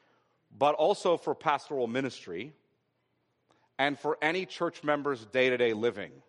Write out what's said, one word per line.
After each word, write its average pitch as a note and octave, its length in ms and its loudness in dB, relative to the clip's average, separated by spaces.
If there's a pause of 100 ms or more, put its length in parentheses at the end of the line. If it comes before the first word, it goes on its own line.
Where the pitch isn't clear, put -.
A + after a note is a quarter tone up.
(560)
but C#3+ 200 4
also F3 420 2
for D3 160 -4
pastoral C#3 540 -2
ministry A#2 640 -6 (1300)
and C#3 200 0
for D3+ 240 -2
any E3+ 240 -2
church - 360 -6
member's C#3+ 440 -2
day-to-day B2 480 4
living. G#2 380 -2 (160)